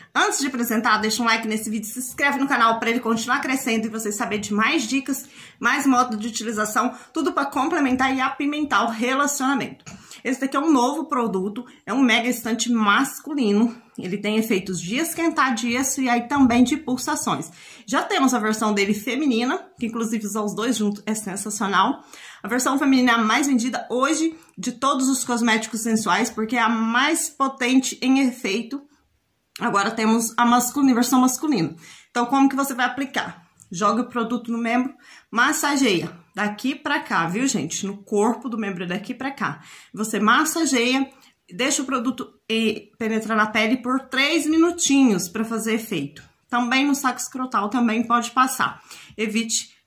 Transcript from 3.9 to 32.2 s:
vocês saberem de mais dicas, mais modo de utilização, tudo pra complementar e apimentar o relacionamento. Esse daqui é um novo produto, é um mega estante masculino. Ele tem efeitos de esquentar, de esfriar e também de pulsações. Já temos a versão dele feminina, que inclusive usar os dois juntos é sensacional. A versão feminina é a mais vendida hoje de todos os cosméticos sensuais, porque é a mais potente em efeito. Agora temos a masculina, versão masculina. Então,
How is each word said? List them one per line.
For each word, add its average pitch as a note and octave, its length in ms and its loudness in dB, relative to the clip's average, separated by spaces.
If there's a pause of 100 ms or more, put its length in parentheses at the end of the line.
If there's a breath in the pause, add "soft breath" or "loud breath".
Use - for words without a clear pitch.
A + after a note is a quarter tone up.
vocês G#3+ 240 -4
saberem G#3 260 -4
de G#3 140 -4
mais A#3+ 300 2
dicas, C4+ 440 -4 (300 loud breath)
mais C4+ 300 0
modo B3 280 2
de G#3+ 120 -6
utilização, A3 680 -2 (180 loud breath)
tudo D#4+ 200 -2
pra C#4 140 -2
complementar C#4 680 0
e C4 60 -2
apimentar C#4 680 0
o A3+ 60 -2
relacionamento. C4 920 -2 (380 loud breath)
Esse C4 180 -4
daqui C#4 160 -2
é C#4 40 2
um D#4+ 120 4
novo C#4 340 2
produto, G#3 580 -4 (200 loud breath)
é G3 80 -8
um C4+ 100 2
mega A#3 260 4
estante A#3 420 -2
masculino. A#3 1040 2 (200)
Ele F#3 220 -6
tem G#3 180 -2
efeitos F#3+ 440 0
de F#3 160 -6
esquentar, D#4+ 580 0
de A#3 180 -2
esfriar B3+ 460 0
e A#3 100 -4
também B3+ 340 6
de C4+ 140 4
pulsações. B3 720 -4 (360 loud breath)
Já C4+ 160 0
temos C#4 320 2
a A#3+ 40 0
versão G#3+ 340 0
dele G3+ 220 2
feminina, B3+ 640 0 (200)
que A#3+ 80 -4
inclusive A3+ 400 -4
usar G#3 160 -4
os G3+ 120 -4
dois A3 220 0
juntos G#3 300 -2
é G#3+ 80 -2
sensacional. G3+ 880 0 (380 loud breath)
A G3+ 60 -10
versão C4+ 300 0
feminina C4 340 4
é - 20 4
a A#3 40 4
mais A3+ 280 2
vendida B3 420 0
hoje D4+ 480 0 (200 loud breath)
de - 160 -6
todos C4+ 360 0
os C4 160 0
cosméticos A3 560 0
sensuais, A3 500 0
porque A3 260 -4
é A#3+ 40 2
a A3+ 80 4
mais A#3+ 600 0
potente C4 720 0
em C4 240 4
efeito. A#3 560 -4 (800 soft breath)
Agora G3+ 300 0
temos A3 460 2
a A#3+ 80 4
masculina, B3 500 4
versão B3 260 4
masculina. B3+ 560 0 (340 loud breath)
Então, A#3+ 160 0